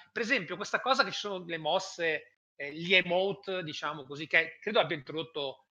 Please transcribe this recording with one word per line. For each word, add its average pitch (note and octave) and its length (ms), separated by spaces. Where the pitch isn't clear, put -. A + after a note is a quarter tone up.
Per G#3+ 100
esempio, G3+ 340
questa G3+ 240
cosa B3+ 240
che F#3+ 80
ci - 60
sono F#3+ 260
le E3 140
mosse, D#3+ 800
eh, C#3+ 180
gli E3+ 200
emote, F#3 680
diciamo D3+ 420
così, C#3+ 220
che E3 340
credo G#3+ 200
abbia E3+ 160
introdotto D3 760